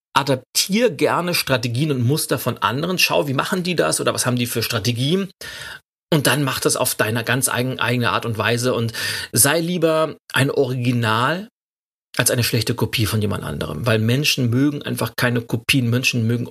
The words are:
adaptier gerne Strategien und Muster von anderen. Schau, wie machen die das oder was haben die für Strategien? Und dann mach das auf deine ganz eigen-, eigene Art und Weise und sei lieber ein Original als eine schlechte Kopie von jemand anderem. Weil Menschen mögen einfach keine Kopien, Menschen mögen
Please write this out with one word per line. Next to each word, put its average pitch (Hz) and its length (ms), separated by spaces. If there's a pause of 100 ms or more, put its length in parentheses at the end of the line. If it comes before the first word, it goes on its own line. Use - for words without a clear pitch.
(120)
adaptier 143 800
gerne 147 440
Strategien 123 560
und 127 160
Muster 147 320
von 117 200
anderen. 151 400
Schau, 156 280
wie 135 80
machen 180 300
die 180 100
das 156 260
oder 123 140
was 117 100
haben 123 120
die 120 100
für 117 160
Strategien? 123 680 (800)
Und 147 160
dann 139 160
mach 131 160
das - 160
auf - 180
deine 113 300
ganz 127 240
eigen-, 123 320
eigene 117 300
Art 107 140
und 107 140
Weise 117 360
und 113 180 (400)
sei 143 280
lieber 160 560 (160)
ein 139 180
Original 127 1000 (680)
als - 140
eine 117 140
schlechte 117 300
Kopie 113 320
von 107 140
jemand 98 220
anderem. - 420
Weil 113 140
Menschen 123 520
mögen 143 320
einfach 123 340
keine 120 240
Kopien, 120 500
Menschen 120 360
mögen 120 240